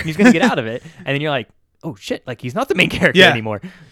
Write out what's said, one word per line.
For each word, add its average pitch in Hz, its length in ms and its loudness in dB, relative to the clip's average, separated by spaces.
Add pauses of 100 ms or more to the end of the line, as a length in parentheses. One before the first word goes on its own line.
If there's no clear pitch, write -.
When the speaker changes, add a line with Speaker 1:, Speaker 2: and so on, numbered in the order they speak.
Speaker 1:
he's 156 140 -6
gonna 226 160 6
get 165 80 0
out 196 180 0
Speaker 2:
<laughs> - 0 -
Speaker 1:
of 120 60 -4
it, 113 180 -8 (140)
and 185 100 -12
then 139 140 -2
you're 151 100 -4
like, 123 160 -4 (340)
"Oh 156 140 -12
shit, - 320 -10
like, 123 140 -12
he's 123 140 -8
not 233 120 -4
the 381 80 -2
main - 140 2
<laughs> - 100 -6
character 175 220 4
Speaker 2:
Yeah. 185 80 8
Speaker 1:
anymore." 110 320 -4 (300)